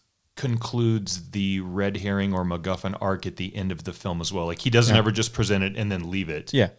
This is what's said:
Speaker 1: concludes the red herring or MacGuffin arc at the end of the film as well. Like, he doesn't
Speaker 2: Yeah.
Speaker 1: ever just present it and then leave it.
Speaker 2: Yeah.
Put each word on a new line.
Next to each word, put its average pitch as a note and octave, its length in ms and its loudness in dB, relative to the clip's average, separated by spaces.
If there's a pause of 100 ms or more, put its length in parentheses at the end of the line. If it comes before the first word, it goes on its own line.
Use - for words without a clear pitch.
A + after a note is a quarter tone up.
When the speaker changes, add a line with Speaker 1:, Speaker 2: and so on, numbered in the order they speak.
(360)
Speaker 1:
concludes A2+ 960 -2
the G2 300 0
red G2 360 -2
herring G2 380 0
or F#2 100 0
MacGuffin F2+ 560 -2
arc F#2+ 240 -2
at F2+ 120 -8
the F#2+ 180 -6
end F#2+ 160 -2
of D#2+ 120 -8
the F2+ 100 -8
film E2+ 280 -6
as E2 100 -4
well. F2 140 -2
Like, E2+ 160 -4
he B2+ 80 0
doesn't A#2 240 8
Speaker 2:
Yeah. A2 60 10
Speaker 1:
ever G#2+ 120 4
just G#2+ 220 -2
present G2 300 2
it G2 120 -2
and G#2 160 -2
then E2+ 200 -4
leave F#2 180 -2
it. D2+ 240 -8
Speaker 2:
Yeah. A2+ 260 6